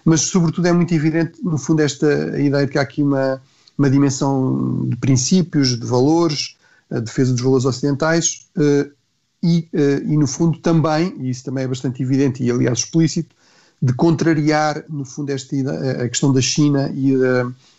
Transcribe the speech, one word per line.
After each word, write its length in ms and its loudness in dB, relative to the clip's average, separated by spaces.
mas 200 2
sobretudo 440 0
é 60 4
muito 200 2
evidente, 480 0
no 160 -2
fundo, 220 0
esta 580 0
ideia 280 2
de 80 -6
que 40 0
há 40 0
aqui 200 -4
uma, 400 0
uma 120 4
dimensão 1000 0
de 80 -4
princípios, 840 0
de 60 -10
valores, 720 0
a 80 -4
defesa 320 0
dos 100 -2
valores 220 2
ocidentais, 840 -2
eh, 320 2
e, 300 0
eh, 340 0
e 120 0
no 100 2
fundo 320 -2
também, 580 0
e 120 -6
isso 160 -8
também 180 -6
é 40 -4
bastante 360 -6
evidente 400 0
e 80 0
aliás 280 0
explícito, 540 0
de 120 0
contrariar, 960 0
no 160 -8
fundo, 240 -10
esta 260 -6
ide-, 140 -2
a 400 -4
questão 220 0
da 100 2
China 540 0
e 200 0
da, 360 0